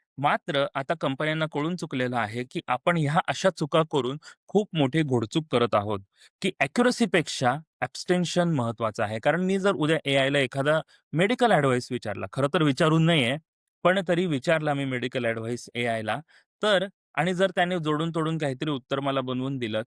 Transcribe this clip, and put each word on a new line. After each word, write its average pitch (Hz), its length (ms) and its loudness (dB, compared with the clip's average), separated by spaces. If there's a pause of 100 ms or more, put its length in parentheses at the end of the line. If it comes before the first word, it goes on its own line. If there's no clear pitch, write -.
(180)
मात्र 143 480 0 (100)
आता 143 200 -2
कंपन्यांना 156 520 -2
कळून 156 280 -4
चुकलेलं 127 420 -2
आहे, 113 280 -4
की 160 140 -10 (100)
आपण 170 280 0
ह्या 151 300 0
अशा 165 240 0
चुका 160 300 0 (100)
करून 135 260 0 (300)
खूप 202 260 0
मोठी 151 300 2
घोडचूक 131 480 -2
करत 117 240 2
आहोत, 101 240 0 (420)
की 196 180 -2
ॲक्युरसीपेक्षा 175 960 0 (260)
ॲब्स्टेन्शन 175 720 0
महत्त्वाचं 117 500 -2
आहे. 110 160 -4
कारण 160 240 2
मी 190 160 0
जर 190 160 2
उद्या 156 300 0
एआयला 139 340 2
एखादा 139 400 0 (340)
मेडिकल 214 380 2
ॲडव्हाइस 135 400 2
विचारला, 101 420 -6
खरं 139 200 0
तर 165 100 2
विचारू 156 360 4
नये, 156 360 4 (480)
पण 185 240 4
तरी 180 200 2
विचारला 151 460 0
मी 139 140 -4
मेडिकल 123 380 -4
ॲडव्हाइस 113 500 -4
एआयला, 113 440 -2 (420)
तर 202 260 2 (280)
आणि 170 180 0
जर 185 180 2
त्याने 180 280 0
जोडून 156 320 -2
तोडून 160 260 -2
काहीतरी 147 340 -4
उत्तर 139 300 -4
मला 139 220 -2
बनवून 127 340 -4
दिलं, 110 300 -4